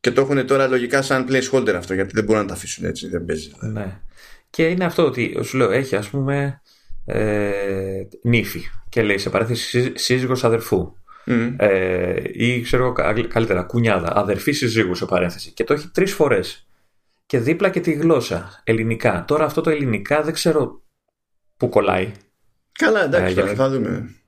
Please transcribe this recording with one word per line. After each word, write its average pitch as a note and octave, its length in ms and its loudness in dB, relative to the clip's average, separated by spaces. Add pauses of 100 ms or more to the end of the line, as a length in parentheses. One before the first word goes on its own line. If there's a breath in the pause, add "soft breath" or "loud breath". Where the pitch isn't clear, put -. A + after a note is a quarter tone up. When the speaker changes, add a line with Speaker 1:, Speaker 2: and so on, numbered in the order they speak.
Speaker 1:
και B2 100 2
το A#2+ 100 4
έχουνε C3+ 240 2
τώρα C3+ 220 2
λογικά B2+ 360 2
σαν C3 280 0
placeholder B2+ 460 2
αυτό, F2 180 -4
γιατί G2 200 -2
δεν G#2+ 100 2
μπορούν G#2+ 180 2
να G2 60 -4
τα E2+ 60 -8
αφήσουν - 300 -10
έτσι, F2 240 -6
δεν F2 160 -6
παίζει. D#2+ 260 -6 (100)
Speaker 2:
Ναι. G#2 400 -8 (500 soft breath)
Και - 160 0
είναι F3+ 180 0
αυτό E3+ 220 2
ότι, A#2+ 360 -2
σου A#2+ 140 -6
λέω, A#2+ 140 4
έχει, C3 260 0
ας G#2 120 -4
πούμε, C#3 520 -2 (460 soft breath)
ε, G#2 440 0 (720)
νύφη A#2 400 0 (260)
και A#2 140 0
λέει G#2 160 2
σε G2 120 -4
παρένθεση, A2+ 320 0 (200)
«Σύ-, B2+ 160 -2
σύζυγος B2+ 460 0
αδερφού». A2+ 480 0 (360 loud breath)
Speaker 1:
Μμμ. A#2+ 280 0
Speaker 2:
Ε, F#2 680 2 (100)
ή, B2 280 0
ξέρω B2 240 0
εγώ, B2+ 80 0
κα-, D#2 200 0 (160)
καλύτερα, A2 340 0
κουνιάδα, G2+ 540 0
αδερφή G#2 360 0
συζύγου A2 420 0
σε F#2 100 -4
παρένθεση. F2+ 480 -2
Και - 120 -4
το - 80 0
έχει D3 160 -2
τρεις F#3+ 240 0
φορές. A#2+ 560 0 (580)
Και C3 120 0
δίπλα E3 320 2
και F3+ 100 -2
τη E3 120 -2
γλώσσα, C#3+ 720 0
ελληνικά. A2+ 640 0
Τώρα D3+ 180 2
αυτό D3+ 160 -2
το E3 100 0
ελληνικά C#3 520 0
δεν D#3 100 -2
ξέρω D#3 500 0 (760)
πού - 120 0
κολλάει. F#2+ 440 2 (600)
Speaker 1:
Καλά, A3 320 2
εντάξει, F#2 280 2
Speaker 2:
Ε, - 20 0
Speaker 1:
τώρα F#2+ 120 2
Speaker 2:
γιατί G#2+ 160 -2
Speaker 1:
θα C3+ 80 2
δούμε. G#2+ 440 -4 (140)